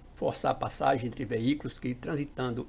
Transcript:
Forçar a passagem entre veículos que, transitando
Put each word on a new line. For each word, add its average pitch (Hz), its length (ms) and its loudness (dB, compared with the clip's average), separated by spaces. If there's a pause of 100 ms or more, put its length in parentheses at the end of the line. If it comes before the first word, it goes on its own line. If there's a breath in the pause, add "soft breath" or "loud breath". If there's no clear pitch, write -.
(160)
Forçar - 360 2
a - 40 4
passagem 135 520 2
entre 117 180 -4
veículos 120 540 0
que, 123 160 -2
transitando 127 720 -2